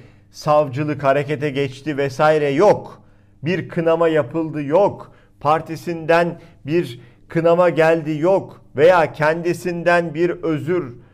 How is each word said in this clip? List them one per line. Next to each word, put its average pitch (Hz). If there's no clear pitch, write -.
savcılık 151
harekete 143
geçti 139
vesaire 147
yok. 165
Bir 156
kınama 165
yapıldı 156
yok. 170
Partisinden 165
bir 156
kınama 170
geldi 160
yok. 160
Veya 156
kendisinden 170
bir 170
özür 151